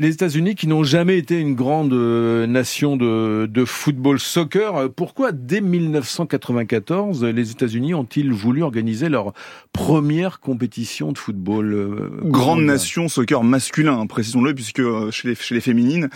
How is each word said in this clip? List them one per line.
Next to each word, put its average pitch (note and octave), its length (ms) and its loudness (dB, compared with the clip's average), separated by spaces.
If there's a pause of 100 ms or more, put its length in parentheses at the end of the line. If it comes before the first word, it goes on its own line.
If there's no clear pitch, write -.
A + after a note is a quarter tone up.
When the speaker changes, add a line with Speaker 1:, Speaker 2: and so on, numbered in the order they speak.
Speaker 1:
les D#3 120 4
États-Unis E3+ 440 0
qui E3 100 -2
n'ont D#3 160 4
jamais E3+ 340 4
été E3+ 220 0
une D3 160 0
grande, C#3 380 2
euh, A#2 560 2
nation C3 480 0
de, A2 520 2
de A#2+ 160 2
football C3+ 540 0
soccer. F3+ 580 -2
Euh, C3+ 120 0
pourquoi F3+ 420 -2
dès C#3+ 300 -4
mille F3 320 0
neuf C#3+ 160 -2
cent E3 180 -4
quatre-vingt-quatorze, B2 960 -2
les A#2 300 0
États-Unis B2 420 -2
ont-ils C#3 380 -2
voulu A#2+ 320 0
organiser A2+ 440 -2
leur A#2 240 -2 (400)
première D3+ 680 0
compétition B2 720 -6
de C#3 60 -8
football, G#2 560 -2
euh, G2+ 360 -4 (140)
Speaker 2:
Grande D3+ 360 4
Speaker 1:
mondial ? D3 140 4
Speaker 2:
nation E3+ 340 -2
soccer C3 360 2
masculin, C3 560 2
hein, G#2+ 80 -2
précisons-le, A#2+ 440 0
puisque, B2 280 -6
euh, A2 320 0
chez - 160 -6
les, A#2 80 0
chez - 180 -6
les A#2 60 0
féminines, B2+ 560 2